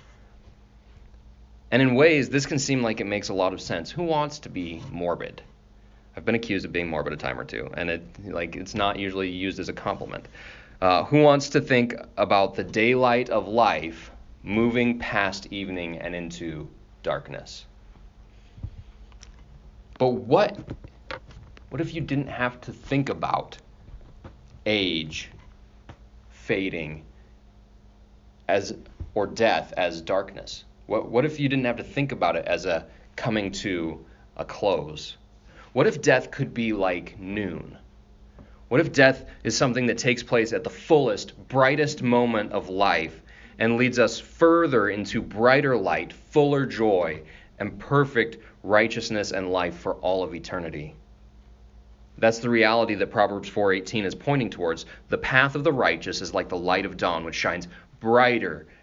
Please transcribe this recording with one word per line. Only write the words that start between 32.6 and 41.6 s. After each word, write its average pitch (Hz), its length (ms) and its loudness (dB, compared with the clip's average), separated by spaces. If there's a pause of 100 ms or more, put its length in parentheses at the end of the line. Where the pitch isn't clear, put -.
a 82 200 0 (280)
coming 107 380 -2
to 82 520 -6 (320)
a 76 80 -8
close? 76 720 -4 (560)
What 135 140 4
if 147 160 0
death 131 300 2
could - 200 -6
be 113 200 -2
like 92 480 -2
noon? 95 580 -8 (880)
What 123 120 4
if 135 120 -2
death 131 320 6 (200)
is 113 120 -2
something 123 300 2
that 117 120 0
takes 120 240 0
place 117 300 2
at 104 120 -4
the 95 60 -6
fullest, - 800 0
brightest 135 540 2